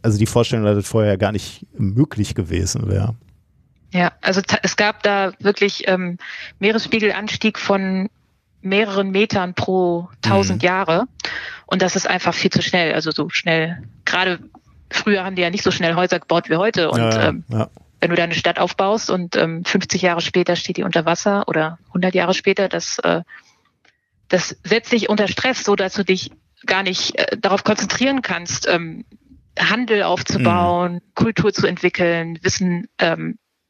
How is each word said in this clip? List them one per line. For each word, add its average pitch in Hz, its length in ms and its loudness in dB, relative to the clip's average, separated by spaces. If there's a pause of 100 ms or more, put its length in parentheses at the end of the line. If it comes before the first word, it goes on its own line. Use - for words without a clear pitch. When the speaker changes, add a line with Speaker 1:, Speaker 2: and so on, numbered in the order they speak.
Speaker 1:
also 107 160 2
die 110 80 4
Vorstellung, 113 380 2
dass 104 100 4
das 101 140 0
vorher 104 280 2
gar 98 140 2
nicht - 340 -8 (140)
möglich 104 560 0
gewesen 87 540 -2
wäre. 98 260 0 (760)
Speaker 2:
Ja, 175 180 2 (100)
also 190 220 0
ta-, - 200 0
es 185 140 -2
gab 208 280 0
da 196 340 2
wirklich, 202 480 0
ähm, 180 320 0 (400)
Meeresspiegelanstieg 214 1000 0
von 190 520 0 (500)
mehreren 196 520 0
Metern 190 420 0
pro 175 540 0 (140)
tausend 104 400 2
Speaker 1:
Mhm. 175 40 2
Speaker 2:
Jahre. 180 380 2 (640)
Und 190 160 0
das 180 120 2
ist - 160 0
einfach 180 240 0
viel - 160 0
zu - 120 2
schnell. 170 320 2
Also 156 180 -2
so 147 160 -2
schnell, 165 560 -2 (200)
gerade 180 360 0 (500)
früher 202 340 0
haben 190 120 -6
die 180 60 2
ja 170 80 2
nicht 196 120 -4
so 190 80 2
schnell 170 240 0
Häuser 180 240 2
gebaut 170 320 0
wie 156 60 2
heute. 180 340 2
Und, 160 80 0
Speaker 1:
Ja, 113 120 4
ja, 110 180 4
Speaker 2:
ähm, - 200 -2
Speaker 1:
ja. 110 220 -2 (300)
Speaker 2:
wenn 170 100 0
du 170 60 2
da 170 80 2
eine 170 100 -4
Stadt - 240 0
aufbaust 196 500 0
und, 180 280 -2
ähm, 165 280 0
fünfzig - 380 0
Jahre 170 180 2
später 175 360 2
steht 175 220 -6
die - 40 -4
unter 165 240 0
Wasser 202 400 0
oder 160 320 -2 (160)
hundert 185 220 0
Jahre 180 180 2
später, 196 340 0
das, - 300 -6
äh, 170 240 0 (1080)
das - 360 0
setzt 214 260 -2
dich 233 180 2
unter 214 200 2
Stress, - 340 -2
so 202 140 2
dass 190 180 -4
du 202 100 -2
dich 185 280 -2 (320)
gar 190 200 0
nicht, - 340 -4
äh, - 180 -2
darauf 196 280 0
konzentrieren 247 580 0
kannst, 175 460 -6
ähm, 165 360 -2 (540)
Handel 208 460 0
aufzubauen, 175 880 0
Speaker 1:
Mhm. 175 80 -8 (160)
Speaker 2:
Kultur 220 360 2
zu - 140 0
entwickeln, 170 760 0
Wissen, 180 440 0 (120)
ähm, 165 380 -2 (340)